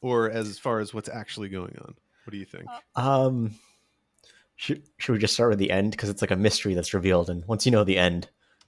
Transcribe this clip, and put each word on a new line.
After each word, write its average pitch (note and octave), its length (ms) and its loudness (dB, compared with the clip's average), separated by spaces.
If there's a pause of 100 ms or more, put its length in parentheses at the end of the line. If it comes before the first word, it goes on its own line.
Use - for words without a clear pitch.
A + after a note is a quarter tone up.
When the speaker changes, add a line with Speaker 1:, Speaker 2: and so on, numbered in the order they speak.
Speaker 1:
or A#2 300 2
as G#2+ 280 -6
far A2+ 220 -2
as G#2 140 -6
what's G#2+ 160 -8
actually G#2 400 -10
going F#2 280 -8
on? - 160 -18 (300)
What - 60 -18
do G#2 80 -10
you F#2+ 80 -12
think? - 180 -16 (320)
Speaker 2:
Um, B2+ 600 2 (1000)
should, - 260 -6 (140)
should - 160 -2
we A2 60 2
just G#2+ 160 2
start A#2 160 4
with G#2 80 2
the F#2+ 120 2
end? G2+ 280 0
'Cause G#2+ 100 -4
it's G2+ 140 -4
like G2+ 80 -2
a F#2+ 60 2
mystery G2+ 360 2
that's F2 220 -2
revealed, F2+ 340 2
and E2+ 160 -6
once G#2+ 220 -2
you B2+ 60 6
know G#2+ 120 6
the F#2 140 2
end, F2+ 320 2 (380)